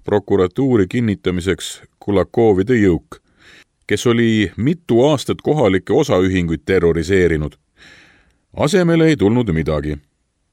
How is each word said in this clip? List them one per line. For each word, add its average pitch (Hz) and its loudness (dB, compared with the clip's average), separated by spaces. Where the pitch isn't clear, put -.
prokuratuuri 101 0
kinnitamiseks 92 -4
Kulakovide 101 0
jõuk, 90 0
kes 101 -4
oli 113 2
mitu 120 0
aastat 135 -2
kohalikke 107 0
osaühinguid 92 0
terroriseerinud. 82 0
Asemele 165 2
ei 156 2
tulnud 110 0
midagi. 76 -4